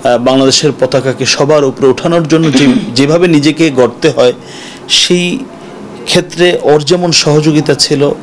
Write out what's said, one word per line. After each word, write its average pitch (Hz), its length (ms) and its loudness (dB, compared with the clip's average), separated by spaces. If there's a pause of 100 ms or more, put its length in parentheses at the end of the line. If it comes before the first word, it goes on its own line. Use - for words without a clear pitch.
আহ, 120 140 2
বাংলাদেশের 131 600 2
পতাকাকে 131 460 -2
সবার 147 380 2
উপরে 135 240 0
ওঠানোর 170 400 0
জন্য 160 240 2
যে, 135 140 2 (280)
যেভাবে 156 340 2
নিজেকে 156 420 2
গড়তে 127 400 0
হয়, 123 220 2 (560)
সেই 180 500 0 (680)
ক্ষেত্রে 175 580 0
ওর 147 200 2
যেমন 175 300 0
সহযোগিতা 151 640 2
ছিল 139 280 -2 (200)